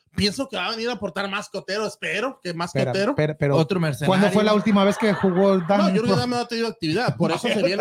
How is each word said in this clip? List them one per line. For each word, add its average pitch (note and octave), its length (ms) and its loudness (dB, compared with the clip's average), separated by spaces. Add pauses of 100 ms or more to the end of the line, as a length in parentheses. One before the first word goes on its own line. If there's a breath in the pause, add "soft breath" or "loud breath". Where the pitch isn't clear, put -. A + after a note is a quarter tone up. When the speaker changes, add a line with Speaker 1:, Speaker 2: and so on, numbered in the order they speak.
(160)
Speaker 1:
pienso G#3 320 -2
que - 100 -10
va F3+ 100 -4
a A3 40 -4
venir A3+ 180 -4
a B3 40 -2
aportar G3 360 -6
más G3+ 200 -8
que G3+ 80 -8
Otero, G3+ 300 -4
espero G3+ 560 -6
que F3 100 -6
más E3+ 180 -6
que C#3 80 -2
Speaker 2:
Espera, C3 120 -2
Speaker 1:
Otero. G3+ 200 0
Speaker 2:
espera, D#3 260 -2
pero C#3+ 200 2
Speaker 3:
Otro F3 220 0
mercenario. D3+ 300 -2
Speaker 2:
¿cuándo F#3+ 220 4
fue G#3 120 4
la G#3+ 100 4
última G3+ 300 4
vez G3+ 140 2
que G#3 160 2
jugó F#3+ 460 2
Dan? G3 200 2
Speaker 1:
No, G3 100 4
Jürgen G#3 260 2
Damm B3 140 0
no A#3+ 80 -2
ha A#3+ 100 -4
tenido A3+ 200 -4
actividad, F#3 500 -2
por E3 140 0
Speaker 2:
<laughs> - 0 -
Speaker 1:
eso A#3+ 160 -4
se G#3 160 0
viene, F#3 180 0